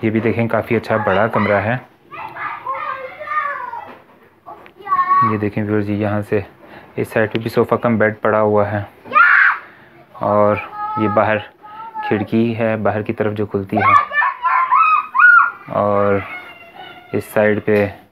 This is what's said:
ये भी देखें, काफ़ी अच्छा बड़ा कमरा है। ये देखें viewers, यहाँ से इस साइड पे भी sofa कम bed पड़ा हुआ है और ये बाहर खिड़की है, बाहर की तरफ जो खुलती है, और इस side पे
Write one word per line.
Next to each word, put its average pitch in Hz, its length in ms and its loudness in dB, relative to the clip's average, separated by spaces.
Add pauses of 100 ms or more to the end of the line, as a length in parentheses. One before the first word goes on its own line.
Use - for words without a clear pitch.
ये 110 60 2
भी 110 100 2
देखें, 113 280 0
काफ़ी 113 280 0
अच्छा 110 220 -2
बड़ा 104 300 2
कमरा 104 300 2
है। 110 220 -2 (3500)
ये 107 60 0
देखें 104 240 -2
viewers, 104 260 0
यहाँ 104 340 0
से 101 220 0 (540)
इस 117 140 -4
साइड 110 180 2
पे - 80 -4
भी 113 120 -4
sofa 117 260 2
कम 113 220 0
bed 107 220 2
पड़ा 107 180 2
हुआ 104 280 2
है 101 200 -4 (1400)
और 104 380 2 (380)
ये 110 100 2
बाहर 107 340 2 (680)
खिड़की 113 440 0
है, 110 240 -2
बाहर 104 260 -2
की 107 100 -6
तरफ 107 200 -2
जो 104 140 -4
खुलती 101 300 -4
है, 1077 180 2 (1800)
और 101 480 2 (920)
इस 107 200 -4
side 107 260 4
पे 104 260 2 (260)